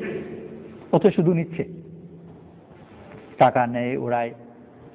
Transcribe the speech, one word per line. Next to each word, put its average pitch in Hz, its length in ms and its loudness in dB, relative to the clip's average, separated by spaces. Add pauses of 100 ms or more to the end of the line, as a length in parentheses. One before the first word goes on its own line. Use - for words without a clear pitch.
(920)
ও - 60 6
তো 202 120 6
শুধু 175 220 4
নিচ্ছে, - 320 -2 (1700)
টাকা 127 280 6
নেয়, 123 320 -2
ওড়ায়, 120 340 -2 (640)